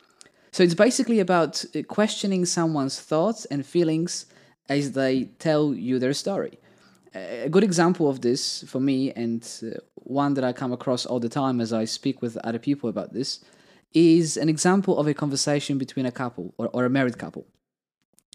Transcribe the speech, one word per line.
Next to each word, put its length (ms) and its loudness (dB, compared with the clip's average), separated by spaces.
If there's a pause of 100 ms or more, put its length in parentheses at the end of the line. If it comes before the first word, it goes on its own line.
(520)
So 120 4
it's 100 6
basically 460 2
about, 440 2 (100)
uh, 100 -4
questioning 640 0
someone's 540 0
thoughts 460 -2
and 200 -6
feelings 600 0 (420)
as 260 0
they 320 0 (120)
tell 380 2
you 240 -2
their 140 0
story. 440 -4 (560)
A 360 -8
good 140 6
example 460 2
of 120 -4
this 460 -2
for 120 -6
me, 340 0
and, 340 -4 (160)
uh, 160 -10 (160)
one 380 -2
that 100 -2
I 100 0
come 200 -6
across 320 -2
all 140 -2
the 100 -4
time 320 0
as 100 -2
I 140 0
speak 360 -4
with 160 -6
other 220 -4
people 300 -2
about 240 -6
this, 260 -6 (540)
is 440 6
an 120 0
example 480 2
of 100 2
a 60 2
conversation 640 -2
between 280 -4
a 60 -2
couple 460 -8
or, 160 -4
or 120 2
a 40 4
married 280 2
couple, 300 -12 (880)